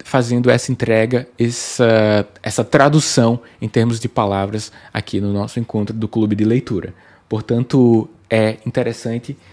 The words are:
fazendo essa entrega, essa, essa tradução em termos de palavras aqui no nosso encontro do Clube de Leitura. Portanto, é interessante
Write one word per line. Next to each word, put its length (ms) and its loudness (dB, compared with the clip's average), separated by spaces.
fazendo 460 0
essa 220 2
entrega, 560 0
essa, 880 2
essa 220 -4
tradução 760 2
em 80 -6
termos 300 0
de 100 -6
palavras 640 -2
aqui 300 -6
no 100 -2
nosso 280 -4
encontro 360 -6
do 120 -6
Clube 280 -2
de 80 0
Leitura. 500 -2
Portanto, 800 2
é 360 0
interessante 720 -6